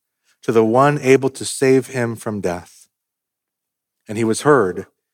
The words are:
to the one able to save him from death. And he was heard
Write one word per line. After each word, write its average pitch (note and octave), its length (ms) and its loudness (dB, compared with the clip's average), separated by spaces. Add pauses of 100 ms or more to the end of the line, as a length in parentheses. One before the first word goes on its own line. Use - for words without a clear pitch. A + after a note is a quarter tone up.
(420)
to - 100 -6
the A2+ 140 4
one C3+ 340 2
able C3 300 2
to A2+ 160 -12
save C3 420 0
him A#2 280 -4
from G#2+ 260 -8
death. F2 480 -10 (1160)
And G#2+ 100 -8
he A2+ 60 -2
was A2 180 -2
heard G2+ 460 2 (260)